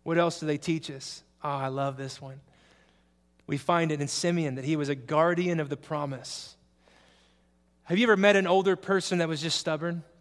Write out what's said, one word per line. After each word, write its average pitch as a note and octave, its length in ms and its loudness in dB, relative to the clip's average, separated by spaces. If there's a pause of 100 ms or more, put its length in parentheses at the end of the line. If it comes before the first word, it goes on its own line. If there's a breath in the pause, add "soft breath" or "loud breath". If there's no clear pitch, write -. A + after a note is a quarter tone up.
What E3 160 -2
else E3+ 220 2
do D#3 60 -8
they D3+ 120 0
teach D#3+ 340 -4
us? - 320 -14 (200)
Oh, D3+ 60 -4
I C#3 180 -4
love C3+ 300 -2
this C3+ 240 -10
one. C3+ 180 -16 (1080 soft breath)
We C#3+ 100 -2
find E3 340 2
it D3 100 -2
in C#3+ 60 -2
Simeon E3 480 0
that C3 100 -8
he D#3 100 2
was C#3+ 140 -2
a D3 60 0
guardian E3+ 640 2
of C#3+ 100 -4
the C#3+ 80 -6
promise. - 800 -8 (1300 soft breath)
Have F3 140 0
you A#3+ 80 4
ever G#3+ 120 6
met G3+ 180 6
an F#3+ 120 4
older F#3 280 4
person F#3 440 0
that E3 80 2
was D#3 140 -4
just D#3+ 180 -2
stubborn? E3 440 -4 (180)